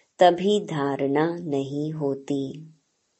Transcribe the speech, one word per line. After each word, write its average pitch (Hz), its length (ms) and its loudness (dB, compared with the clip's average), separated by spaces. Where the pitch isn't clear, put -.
तभी 185 420 6
धारणा 143 800 0
नहीं 143 520 -4
होती। 139 720 -4